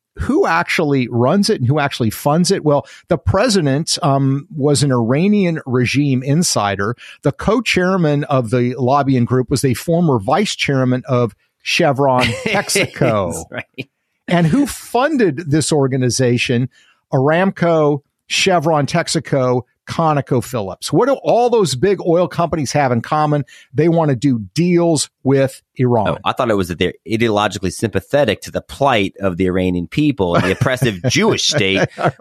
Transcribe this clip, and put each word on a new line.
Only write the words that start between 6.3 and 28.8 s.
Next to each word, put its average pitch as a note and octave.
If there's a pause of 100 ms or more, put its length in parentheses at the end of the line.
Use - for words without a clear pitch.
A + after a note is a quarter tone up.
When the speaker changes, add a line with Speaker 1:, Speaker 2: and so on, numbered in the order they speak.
Speaker 1:
The C#3+
co-chairman F3+
of C3
the B2
lobbying C3
group B2+
was C3+
the C3
former E3
vice D3
chairman B2+
of A#2+ (300)
Chevron C3+
Speaker 2:
<laughs> A#2+
Speaker 1:
Texaco. B2+
Speaker 2:
That's E2+
right. - (380)
Speaker 1:
And F3
who A#3
funded A#3
this D3
organization? B2+ (440)
Aramco, D#3+ (260)
Chevron, D#3+
Texaco, C3+ (260)
ConocoPhillips. C3
What G3+
do C#4 (100)
all A3+
those F#3+
big F#3
oil E3+
companies D#3+
have C#3+
in A#2
common? D3 (300)
They D#3
want E3
to C3+
do A#2+ (140)
deals E3+ (140)
with C3+ (140)
Iran. A#2+
Speaker 2:
Oh, D2
I A2+
thought B2+
it G#2+
was F#2+
that E2
they're F2+ (140)
ideologically G#2
sympathetic A2+
to -
the F2+
plight A#2+